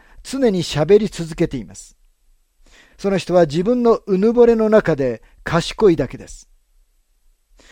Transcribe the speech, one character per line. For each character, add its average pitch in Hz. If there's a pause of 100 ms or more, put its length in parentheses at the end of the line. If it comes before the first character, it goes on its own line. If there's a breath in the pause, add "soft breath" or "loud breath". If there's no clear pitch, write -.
(220 soft breath)
常 254
に 185
し -
ゃ 151
べ 202
り 214
続 165
け 170
て 139
い 107
ま 87
す。 - (1000 soft breath)
そ 196
の 196
人 170
は 175
自 156
分 247
の 233
う 190
ぬ 226
ぼ 240
れ 233
の 220
中 202
で 127 (200)
賢 -
い 165
だ 139
け 123
で 92
す。 - (1200 soft breath)